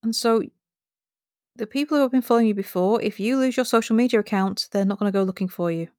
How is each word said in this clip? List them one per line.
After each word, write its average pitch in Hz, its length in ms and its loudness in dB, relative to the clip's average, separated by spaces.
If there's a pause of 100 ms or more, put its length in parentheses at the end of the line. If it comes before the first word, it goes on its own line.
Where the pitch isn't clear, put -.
And 226 120 -4
so, 226 280 2 (1120)
the 220 100 -8
people 294 300 -2
who 285 60 4
have 254 80 2
been 254 100 4
following 233 280 2
you 208 60 0
before, 196 460 0
if - 200 -6
you 240 180 0
lose 262 180 0
your 254 80 0
social 226 300 0
media 233 240 2
account, 196 540 -2
they're 196 120 0
not 196 140 0
gonna 202 140 -2
go 196 100 0
looking 185 260 -4
for 175 220 -4
you. 165 180 -6 (100)